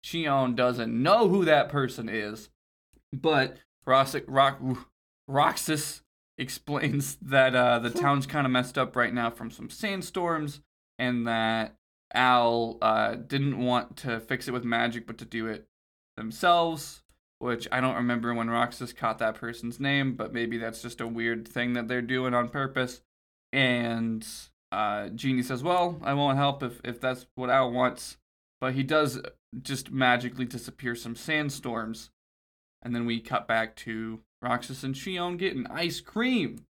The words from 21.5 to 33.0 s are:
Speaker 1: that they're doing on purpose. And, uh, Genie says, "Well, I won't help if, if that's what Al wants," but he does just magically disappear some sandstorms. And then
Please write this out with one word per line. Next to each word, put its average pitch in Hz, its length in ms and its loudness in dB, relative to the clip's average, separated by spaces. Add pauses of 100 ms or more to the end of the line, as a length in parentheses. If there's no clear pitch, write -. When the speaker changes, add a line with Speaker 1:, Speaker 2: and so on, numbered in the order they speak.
Speaker 1:
that 120 140 -2
they're 123 140 0
doing 127 320 0
on 120 160 2
purpose. 135 520 -4 (520)
And, 117 720 0 (460)
uh, 104 380 -2
Genie 127 340 0
says, 127 200 -4
"Well, 175 400 2
I 143 100 0
won't 139 240 2
help 143 260 2
if, 117 200 -8
if 123 180 -6
that's 127 240 -4 (100)
what 127 140 -4
Al 127 220 4
wants," 123 460 0 (420)
but 127 160 -2
he 139 80 2
does 139 380 2 (400)
just - 300 -8
magically 123 540 2
disappear 120 500 -8
some 117 200 -10
sandstorms. 123 920 -4 (760)
And 120 120 -4
then 117 100 -2